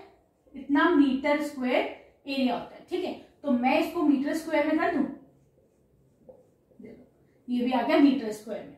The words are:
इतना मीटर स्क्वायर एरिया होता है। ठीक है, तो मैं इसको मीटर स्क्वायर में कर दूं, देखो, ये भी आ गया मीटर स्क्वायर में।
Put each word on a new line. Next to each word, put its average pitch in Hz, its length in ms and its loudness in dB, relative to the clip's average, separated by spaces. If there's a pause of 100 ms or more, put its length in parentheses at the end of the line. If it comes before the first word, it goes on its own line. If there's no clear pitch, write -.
(560)
इतना 311 340 2
मीटर 294 520 2
स्क्वायर 254 380 -2 (480)
एरिया 254 260 0
होता - 220 -10
है। - 140 -20
ठीक - 160 -6
है, - 80 -6 (300)
तो 285 80 -2
मैं 254 280 2
इसको 349 220 -4
मीटर 285 320 2
स्क्वायर 311 340 -2
में 311 100 0
कर 349 180 0
दूं, 254 80 0 (1800)
देखो, - 260 -20 (420)
ये 247 160 0
भी 254 60 0
आ 262 100 2
गया 320 160 2
मीटर 247 340 4
स्क्वायर - 320 -12
में। - 140 -20